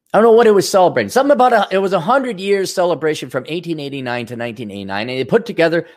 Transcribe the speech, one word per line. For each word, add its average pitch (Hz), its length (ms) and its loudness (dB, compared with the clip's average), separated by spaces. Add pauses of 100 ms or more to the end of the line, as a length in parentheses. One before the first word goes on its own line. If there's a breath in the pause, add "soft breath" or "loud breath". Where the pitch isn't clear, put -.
(140)
I 170 40 2
don't 214 80 6
know 233 60 6
what 226 160 6
it 214 40 8
was 196 180 2
celebrating. 147 400 2
Something 269 220 2
about 247 220 4
a, 202 180 2
it 190 60 0
was 196 160 0
a 185 60 0
hundred 233 400 -2
years 196 340 -2
celebration 156 560 -2
from 131 180 -6
eighteen 170 320 -8
eighty-nine 127 460 -8
to 120 100 -12
nineteen 117 340 -10
eighty-nine, 98 400 -8
and 127 80 -6
they 131 60 -2
put - 220 0
together 165 520 0